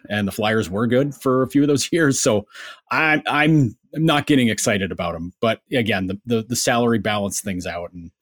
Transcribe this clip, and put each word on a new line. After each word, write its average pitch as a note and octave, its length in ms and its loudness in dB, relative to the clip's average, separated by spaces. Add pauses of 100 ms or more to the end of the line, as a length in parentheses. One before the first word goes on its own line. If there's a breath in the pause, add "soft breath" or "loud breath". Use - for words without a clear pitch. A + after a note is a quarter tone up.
And G#2 160 -2
the F#2+ 60 -2
Flyers G#2+ 380 0
were G#2 180 -2
good C3+ 260 0
for C3 300 0
a B2 60 -2
few C#3+ 140 2
of D3 40 2
those C#3+ 220 0
<laughs> - 20 -20
years. D#3 280 2
So G#2+ 280 2 (440 loud breath)
I'm, D3+ 360 2
I'm D3 500 2 (160)
not D3+ 320 2
getting C3 220 4
excited G#2 440 0
about E2+ 240 -6
him. F2 260 -10
But A2+ 200 0 (120)
again, A2 340 -2
the, G2 180 -6
the, A#2 180 0
the A#2 120 -6
salary A#2+ 440 2
balanced G2+ 440 -4
things F#2 220 -6
out. F2 260 -8
And, E2+ 200 -18 (100)